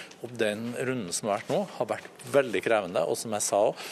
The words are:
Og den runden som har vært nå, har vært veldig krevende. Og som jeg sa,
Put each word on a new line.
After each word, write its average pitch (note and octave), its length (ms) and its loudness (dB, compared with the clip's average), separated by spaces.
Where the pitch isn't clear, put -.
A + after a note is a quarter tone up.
Og B2 120 -10
den A2+ 440 0
runden B2+ 320 -2
som - 180 -2
har G2+ 100 2
vært - 100 -10
nå, E3+ 180 0
har - 180 -4
vært G#2+ 240 -6
veldig B2 320 4
krevende. A2 440 2
Og A#2+ 100 0
som A#2 140 -6
jeg G#2 100 -2
sa, A2+ 320 4